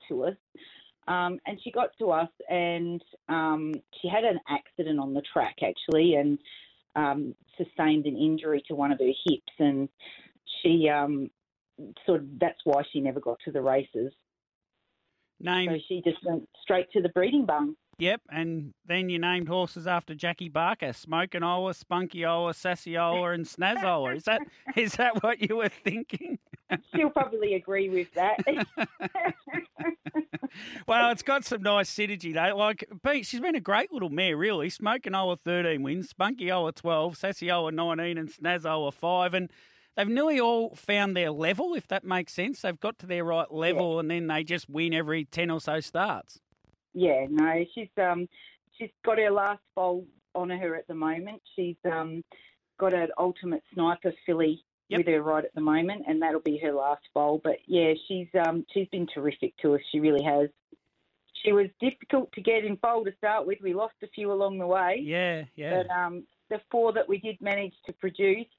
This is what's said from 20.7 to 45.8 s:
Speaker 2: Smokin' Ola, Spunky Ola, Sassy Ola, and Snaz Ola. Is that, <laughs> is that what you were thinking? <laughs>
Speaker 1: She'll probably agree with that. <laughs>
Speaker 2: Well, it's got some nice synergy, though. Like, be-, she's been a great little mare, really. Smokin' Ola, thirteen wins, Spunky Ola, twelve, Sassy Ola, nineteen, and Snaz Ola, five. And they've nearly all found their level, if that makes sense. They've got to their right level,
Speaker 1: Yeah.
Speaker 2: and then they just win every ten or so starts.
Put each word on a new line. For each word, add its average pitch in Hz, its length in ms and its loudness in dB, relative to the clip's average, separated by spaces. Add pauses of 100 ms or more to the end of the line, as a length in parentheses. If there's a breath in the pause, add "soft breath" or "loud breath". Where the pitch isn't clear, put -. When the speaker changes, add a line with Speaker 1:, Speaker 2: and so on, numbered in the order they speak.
Speaker 2:
Smokin' 170 500 -4
Ola, 180 320 0
Spunky 175 520 -4
Ola, 170 280 2
Sassy 175 440 -4
Ola, 170 340 0
and 170 140 -4
Snaz 196 360 -2
Ola. 147 320 0
Is 156 120 -8
that, 226 160 2 (180)
<laughs> - 160 -10
is 220 200 0
that 233 280 2
what 226 180 0
you 214 140 0
were 220 140 0
thinking? 233 680 -6 (320)
<laughs> - 240 -4
Speaker 1:
She'll 302 180 2
probably 220 420 0
agree 196 340 -2
with 180 280 -2
that. 190 300 2
<laughs> - 20 2 (2500 loud breath)
Speaker 2:
Well, 240 240 4
it's 226 100 -4
got 277 220 0
some 220 180 -6
nice 202 320 2
synergy, 190 400 -4
though. 180 220 2
Like, 208 300 0 (180)
be-, 277 200 0
she's 240 180 -8
been 330 140 0
a 254 40 -2
great 208 320 0
little 202 180 -4
mare, 160 280 0
really. 180 320 0
Smokin' 214 440 -4
Ola, 185 220 0
thirteen 170 480 0
wins, 160 260 -4
Spunky 196 420 -2
Ola, 170 200 0
twelve, 165 460 -2
Sassy 180 340 -4
Ola, 165 200 0
nineteen, 165 460 -2
and 156 120 -8
Snaz 170 400 -2
Ola, 156 220 0
five. 180 420 2
And 185 180 -2 (440 soft breath)
they've 202 120 0
nearly 277 320 2
all 233 360 2
found 202 400 0
their 170 160 2
level, 190 440 0
if - 120 -6
that 190 160 -2
makes 185 300 -2
sense. 214 280 -4
They've 180 180 -4
got 220 200 -4
to 180 60 -20
their 175 200 -2
right 165 260 0
level, 165 440 2
Speaker 1:
Yeah. 165 40 0
Speaker 2:
and 160 120 -2
then 170 160 -2
they 156 160 0
just 165 260 -4
win 160 240 0
every 160 320 0
ten 170 260 -2
or 160 80 -2
so 156 200 -2
starts. 165 600 -4 (540)